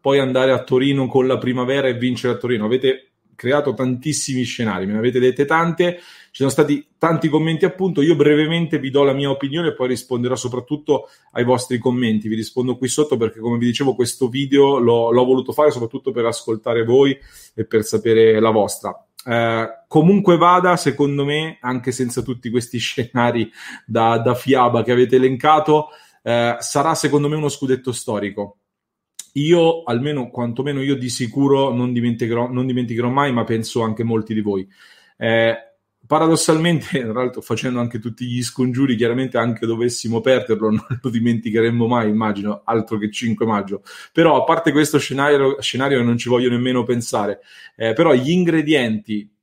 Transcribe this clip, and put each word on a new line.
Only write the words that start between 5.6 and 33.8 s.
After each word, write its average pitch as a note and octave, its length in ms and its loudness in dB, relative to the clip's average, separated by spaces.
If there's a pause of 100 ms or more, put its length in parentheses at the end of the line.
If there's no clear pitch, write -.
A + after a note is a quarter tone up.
ci - 440 -10
sono C#3 40 2
stati D3 360 0 (140)
tanti E3 300 0
commenti D#3 360 0
appunto, F3+ 380 0
io D#3+ 140 4
brevemente D3+ 640 2
vi C3 100 -6
do C#3 140 4
la C#3 80 4
mia C#3 180 -2
opinione C#3+ 380 -4
e C#3+ 60 -4
poi B2+ 120 -4
risponderò B2 480 -2
soprattutto B2+ 760 -4 (240)
ai A#2+ 120 0
vostri B2 340 0
commenti, A#2 480 0
vi A2 80 -2
rispondo B2 420 -4
qui B2+ 120 -4
sotto D3 280 0
perché A2+ 220 -2
come A#2 200 -2
vi A#2 80 0
dicevo B2 280 0
questo B2 340 -2
video C#3 500 4
l'ho, A#2 340 2
l'ho B2+ 120 6
voluto B2+ 280 0
fare D3+ 180 4
soprattutto B2 400 -6
per A#2 140 -2
ascoltare A2+ 580 -4
voi C3+ 340 4 (380)
e A2+ 100 -6
per G#2+ 200 0
sapere A2 560 4
la A2+ 100 4
vostra. G2+ 560 -2 (180)
Eh, A#2 440 0 (180)
comunque F3 500 4
vada, F3 400 4
secondo C#3+ 480 0
me, D3+ 360 -4
anche B2+ 320 -6
senza A#2+ 300 -4
tutti A#2+ 280 -8
questi A#2+ 280 -4
<laughs> - 20 -6
scenari A#2+ 720 -2 (360)
da, A2+ 320 2
da B2 160 0
fiaba B2 480 2
che A#2+ 80 -2
avete B2 260 4
elencato, D3+ 720 2 (340)
eh, A#2+ 360 0
sarà D3+ 360 0
secondo C#3+ 340 0
me D3+ 80 -2
uno D3+ 120 -2
scudetto C3 440 -4
storico. G#2 680 -8 (800)
Io, E3 460 2
almeno, B2 460 -4
quantomeno C3 520 -4
io C#3 140 0
di B2 120 -6
sicuro C3+ 640 0
non B2 200 -2
dimenticherò, A#2+ 580 -2
non B2+ 160 -2
dimenticherò A#2+ 420 -2
mai, C#3 240 0
ma A#2+ 120 -2
penso A2+ 380 -4